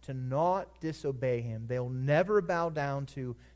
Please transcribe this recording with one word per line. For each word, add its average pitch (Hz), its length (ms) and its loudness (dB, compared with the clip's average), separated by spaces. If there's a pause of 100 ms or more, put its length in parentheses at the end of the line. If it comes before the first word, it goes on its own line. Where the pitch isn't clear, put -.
to 135 100 -10
not 147 640 0
disobey 131 640 -2
him. 113 260 -6
They'll 123 220 -2
never 151 520 4
bow 170 280 0
down 139 380 -2
to 127 280 -8 (200)